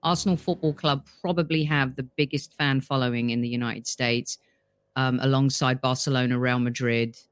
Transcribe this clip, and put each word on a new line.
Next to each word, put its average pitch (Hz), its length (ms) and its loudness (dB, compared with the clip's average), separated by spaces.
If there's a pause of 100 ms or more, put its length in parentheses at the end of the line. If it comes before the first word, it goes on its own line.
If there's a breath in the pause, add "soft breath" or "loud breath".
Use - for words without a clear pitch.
Arsenal 175 340 2
Football 160 360 -2
Club 143 340 -2 (140)
probably 160 440 0
have 139 320 0
the 135 60 -6
biggest 139 520 -4
fan 139 260 2
following 123 500 0
in 120 100 0
the 120 80 -2
United 120 380 -4
States, 120 520 -2 (580)
um, 131 260 2
alongside 135 580 2
Barcelona, 127 580 0
Real 123 200 2
Madrid 120 580 0 (160)